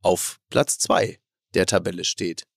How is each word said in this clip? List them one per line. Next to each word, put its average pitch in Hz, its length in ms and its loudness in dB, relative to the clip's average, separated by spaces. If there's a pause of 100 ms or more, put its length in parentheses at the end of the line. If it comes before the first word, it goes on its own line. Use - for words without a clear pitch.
auf - 360 0 (120)
Platz - 280 0
zwei - 400 0 (360)
der 92 120 4
Tabelle 90 380 -2
steht. - 400 -4 (120)